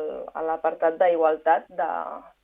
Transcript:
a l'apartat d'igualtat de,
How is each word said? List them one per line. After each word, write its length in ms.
a 80
l'apartat 560
d'igualtat 720
de, 200